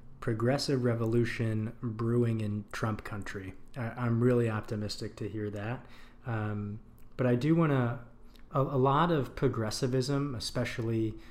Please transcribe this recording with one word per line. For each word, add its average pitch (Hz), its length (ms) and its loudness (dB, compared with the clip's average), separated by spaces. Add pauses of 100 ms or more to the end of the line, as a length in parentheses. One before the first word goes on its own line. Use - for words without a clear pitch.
(200)
progressive 127 640 2
revolution 113 960 2
brewing 117 600 2
in 104 300 -2
Trump 110 320 -2
country. 98 500 -8 (220)
I, 113 220 -4
I'm 117 260 2
really 120 260 6
optimistic 104 680 -4
to 110 100 -6
hear 104 220 -4
that. 104 360 -6 (400)
Um, 104 540 -2 (380)
but 127 100 2
I 123 80 4
do 147 200 4
wanna, 135 440 2 (540)
a, 139 80 4
a 135 160 2
lot 139 340 4
of 143 240 0
progressivism, 131 1000 0
especially, 113 800 -2 (180)